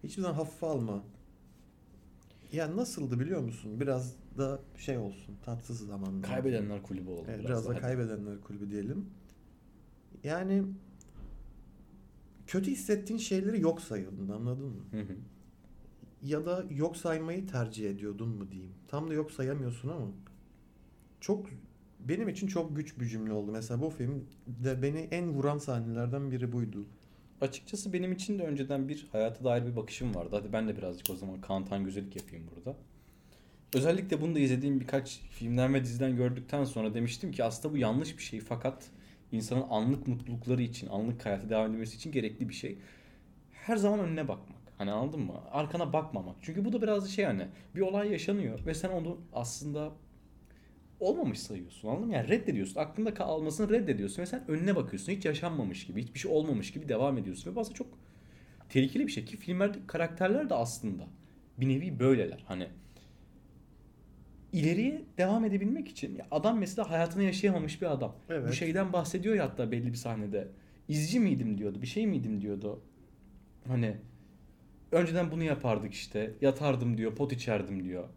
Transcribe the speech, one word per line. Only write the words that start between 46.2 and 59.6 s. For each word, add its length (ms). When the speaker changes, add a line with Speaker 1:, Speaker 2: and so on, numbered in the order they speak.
Speaker 2:
Çünkü 240
bu 80
da 80
biraz 240
da 20
şey 180
hani 220
bir 60
olay 300
yaşanıyor 540
ve 80
sen 160
onu 280
aslında 580
olmamış 400
sayıyorsun, 480
anladın 200
mı? 60
Yani 140
reddediyorsun. 520
Aklında 340
kalmasını 560
reddediyorsun 520
ve 40
sen 220
önüne 280
bakıyorsun. 360
Hiç 140
yaşanmamış 640
gibi, 160
hiçbir 160
şey 120
olmamış 420
gibi 160
devam 280
ediyorsun. 340
Ve 40
bu 40
aslında 160
çok 120
tehlikeli 380
bir 40
şey 140
ki 120
filmlerdeki 500